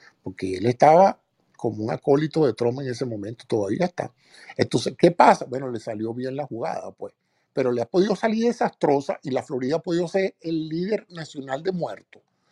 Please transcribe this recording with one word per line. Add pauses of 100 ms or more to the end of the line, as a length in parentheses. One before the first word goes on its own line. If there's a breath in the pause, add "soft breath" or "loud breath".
(220 soft breath)
porque
él
estaba (380)
como
un
acólito
de
Trump
en
ese
momento,
todavía
está. (440 loud breath)
Entonces,
¿qué
pasa?
Bueno,
le
salió
bien
la
jugada,
pues, (380)
pero
le
ha
podido
salir
desastrosa
y
la
Florida
ha
podido
ser
el
líder
nacional
de
muertos. (300)